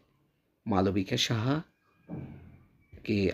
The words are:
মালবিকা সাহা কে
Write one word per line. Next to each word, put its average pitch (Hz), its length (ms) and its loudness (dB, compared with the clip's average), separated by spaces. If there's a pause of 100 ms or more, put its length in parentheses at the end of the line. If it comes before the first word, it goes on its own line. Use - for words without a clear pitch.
(680)
মালবিকা 98 500 2
সাহা 127 460 0 (1400)
কে 101 300 2